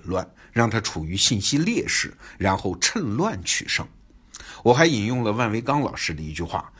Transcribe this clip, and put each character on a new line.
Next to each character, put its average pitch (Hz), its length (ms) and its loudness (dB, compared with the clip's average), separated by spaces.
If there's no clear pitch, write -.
乱， 90 200 -2
让 117 160 4
他 110 100 0
处 85 240 -4
于 85 140 -4
信 101 240 2
息 - 160 2
劣 175 280 0
势， - 280 -2
然 95 200 2
后 95 200 -2
趁 123 400 0
乱 196 260 0
取 - 240 -2
胜。 - 180 -2
我 120 100 8
还 156 120 6
引 110 220 2
用 123 180 0
了 104 80 2
万 113 180 0
维 113 80 0
钢 139 220 0
老 120 120 -2
师 - 200 -4
的 78 100 -8
一 76 80 -8
句 78 100 -6
话 - 380 -6